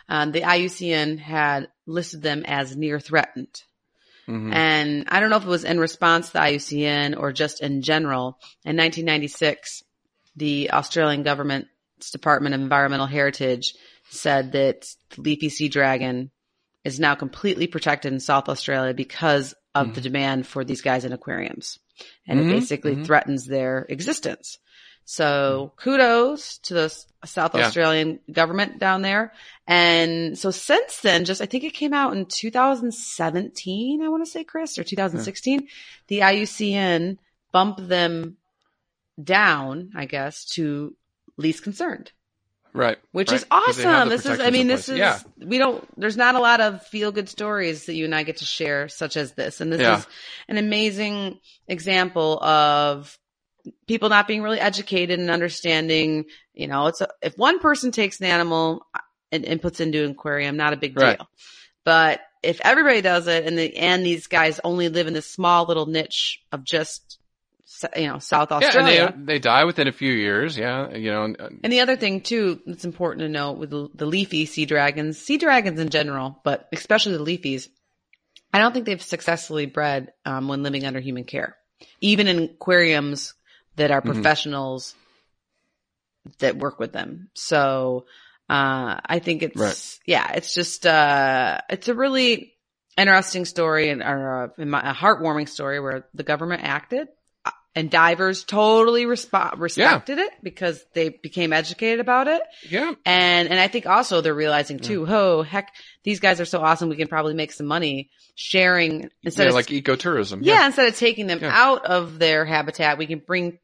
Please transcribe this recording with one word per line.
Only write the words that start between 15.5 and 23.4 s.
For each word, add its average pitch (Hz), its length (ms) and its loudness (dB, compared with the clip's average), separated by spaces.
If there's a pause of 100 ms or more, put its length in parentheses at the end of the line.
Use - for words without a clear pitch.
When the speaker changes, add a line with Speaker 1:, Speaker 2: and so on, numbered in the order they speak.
Speaker 1:
sea 151 200 -4
dragon 131 640 -2 (520)
is 135 160 -6
now 147 160 4
completely 170 520 -4
protected 147 460 -2
in 135 60 -4
South 139 300 0
Australia 135 440 -2
because 139 600 -2 (220)
of 139 120 2
Speaker 2:
Mm-hmm. 110 80 -8
Speaker 1:
the 131 60 -8
demand 131 460 -2
for 135 160 -6
these 127 180 -6
guys 127 240 0
in 127 80 -6
aquariums. - 680 -10 (480)
And 135 120 2
Speaker 2:
Mm-hmm. 165 100 2
Speaker 1:
it 185 40 2
basically 180 400 -2
Speaker 2:
Mm-hmm. 143 120 -6
Speaker 1:
threatens 139 420 2